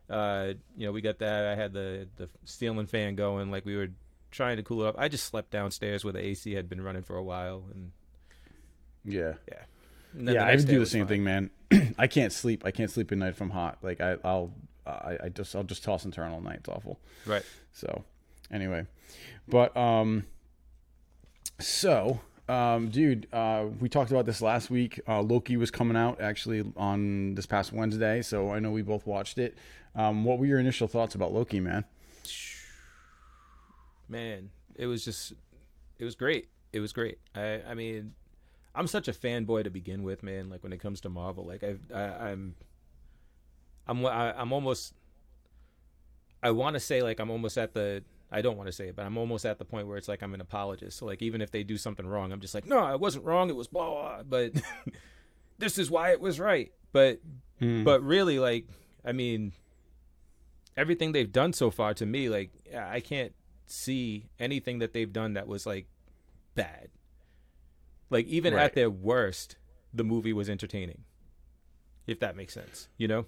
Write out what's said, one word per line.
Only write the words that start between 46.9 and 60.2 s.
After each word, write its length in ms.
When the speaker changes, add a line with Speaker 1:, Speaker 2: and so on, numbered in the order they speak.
Speaker 1:
like, 180
I'm 100
almost 280
at 160
the 280
I 100
don't 140
wanna 160
say 160
it, 80
but 100
I'm 120
almost 260
at 140
the 60
point 220
where 100
it's 120
like 140
I'm 120
an 60
apologist. 580
So, 80
like, 160
even 180
if 100
they 140
do 120
something 300
wrong, 260
I'm 80
just 140
like, 120
"No, 260
it 80
wasn't 240
wrong. 260
It 60
was 120
blah, 200
blah, 140
blah, 200
but 300
<laughs> 500
this 200
is 120
why 220
it 80
was 180
right." 340
But, 280
Speaker 2:
Hmm. 260
Speaker 1:
but 180
really, 360
like, 280
I 80
mean, 400